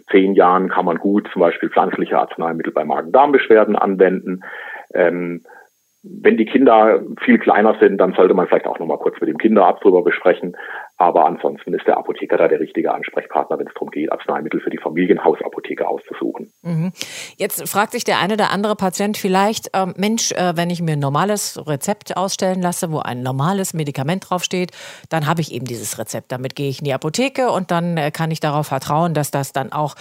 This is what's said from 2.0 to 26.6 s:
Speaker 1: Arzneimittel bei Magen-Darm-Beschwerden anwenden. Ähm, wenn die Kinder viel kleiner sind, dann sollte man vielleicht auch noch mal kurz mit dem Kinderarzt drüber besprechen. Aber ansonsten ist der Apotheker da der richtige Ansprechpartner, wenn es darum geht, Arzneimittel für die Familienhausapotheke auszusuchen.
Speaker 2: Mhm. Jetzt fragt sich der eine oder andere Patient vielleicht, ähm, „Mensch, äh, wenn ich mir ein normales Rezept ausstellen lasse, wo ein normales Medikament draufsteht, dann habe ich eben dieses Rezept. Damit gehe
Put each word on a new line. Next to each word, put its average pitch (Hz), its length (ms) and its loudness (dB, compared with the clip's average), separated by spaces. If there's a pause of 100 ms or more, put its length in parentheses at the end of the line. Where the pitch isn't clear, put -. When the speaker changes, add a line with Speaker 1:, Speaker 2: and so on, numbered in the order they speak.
Speaker 1:
Arzneimittel - 540 -4
bei 76 120 -2
Magen-Darm-Beschwerden 107 920 4
anwenden. 92 640 2 (540)
Ähm, 87 500 0 (580)
wenn - 360 2
die 107 80 2
Kinder 110 560 6 (200)
viel 117 160 6
kleiner 107 400 4
sind, 101 200 4
dann 92 160 2
sollte 95 180 6
man 90 160 0
vielleicht - 180 2
auch - 120 -6
noch 82 80 -8
mal 78 100 -2
kurz - 240 -4
mit 107 80 -2
dem 104 80 -2
Kinderarzt 101 480 4
drüber 92 180 6
besprechen. - 540 0 (400)
Aber 87 300 4
ansonsten 76 480 -4
ist - 120 -6
der 87 100 4
Apotheker - 400 -4
da 85 120 4
der - 120 2
richtige 80 320 -2
Ansprechpartner, - 680 -4
wenn 143 80 -8
es - 80 -16
darum 147 160 -10
geht, 147 200 -4
Arzneimittel - 500 -6
für - 100 -8
die 80 80 -6
Familienhausapotheke - 1080 -2
auszusuchen. - 640 -8 (120)
Speaker 2:
Mhm. 170 300 -4 (440)
Jetzt 180 340 -6
fragt 208 220 0
sich 233 120 -6
der 156 180 2
eine 196 120 0
oder 208 160 0
andere 208 260 -2
Patient 202 420 -2
vielleicht, 196 560 0
ähm, 185 240 -2
„Mensch, 214 340 0
äh, 175 240 -2
wenn 175 140 0
ich 175 100 -4
mir 160 120 -2
ein 147 80 -2
normales 160 680 -2
Rezept 165 500 -4
ausstellen 185 460 -2
lasse, 175 300 -2
wo 147 60 -2
ein 123 240 -6
normales 147 520 -2
Medikament 151 540 -4
draufsteht, 180 440 -4 (380)
dann 160 160 -2
habe 165 160 2
ich - 120 -8
eben 135 120 -8
dieses 110 320 -8
Rezept. 110 340 -10
Damit 127 220 -6
gehe 143 140 -4